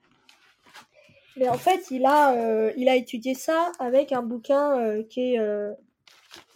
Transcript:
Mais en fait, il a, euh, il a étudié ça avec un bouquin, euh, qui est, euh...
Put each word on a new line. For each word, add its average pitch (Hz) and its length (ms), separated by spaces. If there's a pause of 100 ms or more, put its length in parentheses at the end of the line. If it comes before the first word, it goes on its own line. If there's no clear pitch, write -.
(1400)
Mais 254 120
en 240 80
fait, 359 320
il 254 160
a, 277 300
euh, 220 420
il 254 100
a 262 80
étudié 254 380
ça 330 460
avec 269 320
un 254 100
bouquin, 269 580
euh, 220 240
qui 254 300
est, 233 60
euh... 208 340 (840)